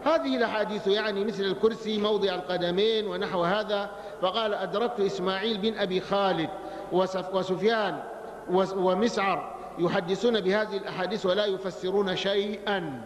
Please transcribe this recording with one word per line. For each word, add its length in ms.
هذه 340
الأحاديث"، 500
يعني 380
مثل 180
الكرسي، 540
موضع 380
القدمين 720
ونحو 360
هذا، 460
فقال: 320
"أدركت 460
إسماعيل 580
بن 200
أبي 240
خالد 480
وسف-، 420
وسفيان 680
وس-، 220
ومسعر 800
يحدثون 640
بهذه 360
الأحاديث 480
ولا 200
يفسرون 720
شيئا". 920